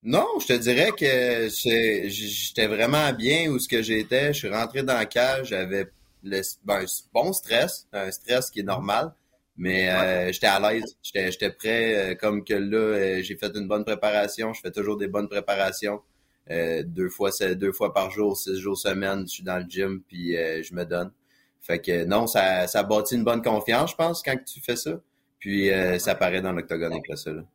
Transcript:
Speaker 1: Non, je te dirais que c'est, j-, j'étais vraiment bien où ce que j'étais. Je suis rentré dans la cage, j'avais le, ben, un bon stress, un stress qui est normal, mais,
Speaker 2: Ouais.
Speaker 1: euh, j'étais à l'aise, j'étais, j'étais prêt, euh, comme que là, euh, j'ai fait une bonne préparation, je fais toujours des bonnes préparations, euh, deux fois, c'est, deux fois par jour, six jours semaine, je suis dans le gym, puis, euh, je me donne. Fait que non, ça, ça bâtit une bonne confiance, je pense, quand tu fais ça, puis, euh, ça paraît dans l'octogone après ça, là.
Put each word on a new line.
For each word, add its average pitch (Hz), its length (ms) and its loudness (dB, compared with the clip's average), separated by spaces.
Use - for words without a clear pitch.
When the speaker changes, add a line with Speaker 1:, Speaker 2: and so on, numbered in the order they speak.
Speaker 1:
Non, 175 240 4
je - 100 -4
te 131 40 6
dirais 123 400 4
que 123 560 2
c'est, 107 640 2
j-, 104 180 -6
j'étais 107 380 -2
vraiment 123 480 2
bien 147 360 2
où 131 80 0
ce - 80 -2
que 117 140 2
j'étais. 117 540 2
Je 143 60 -4
suis 101 100 -6
rentré 117 320 -2
dans 131 120 0
la 110 120 0
cage, 131 420 2
j'avais 95 380 -2
le, 95 200 -2
ben, 98 200 0
un 92 40 -6
bon 147 180 2
stress, 135 600 0
un 98 180 -4
stress 123 400 -2
qui 104 100 -6
est 98 40 -4
normal, 101 500 -2
mais, 92 320 2
Speaker 2:
Ouais. 92 400 2
Speaker 1:
euh, 92 40 -2
j'étais 113 140 0
à 98 120 6
l'aise, 107 440 0
j'étais, 95 280 -2
j'étais 98 200 -4
prêt, 110 640 0
euh, - 40 -4
comme 104 280 -2
que 113 80 -2
là, 101 240 0
euh, 98 460 2
j'ai 92 140 -8
fait 104 180 -6
une 104 120 -6
bonne 104 180 -2
préparation, 104 680 0
je - 80 -12
fais - 100 -8
toujours 104 280 -4
des 101 80 -2
bonnes 101 220 -2
préparations, 101 760 -2
euh, 82 320 0
deux 87 260 -4
fois, 98 220 -2
c'est, 92 260 0
deux 95 160 0
fois 101 220 -2
par 95 160 2
jour, 101 260 0
six 95 220 -4
jours 98 180 -2
semaine, 98 500 -2
je - 80 -10
suis - 80 -14
dans 92 160 -4
le 90 100 -6
gym, 95 380 -4
puis, 85 300 -4
euh, 80 260 -2
je 87 120 -12
me 87 100 -4
donne. 87 280 -4
Fait 85 200 -2
que 87 240 0
non, 104 220 2
ça, 95 400 4
ça 101 160 2
bâtit 107 340 2
une 113 80 0
bonne 117 180 2
confiance, 117 480 2
je - 60 -10
pense, 165 260 0
quand 135 140 -2
tu - 140 -14
fais 120 160 -2
ça, 165 240 -6
puis, 98 320 2
euh, 92 280 2
ça 92 160 0
paraît 92 280 0
dans 95 100 -2
l'octogone 82 420 -4
après 80 220 -8
ça, 78 160 -8
là. 80 100 -8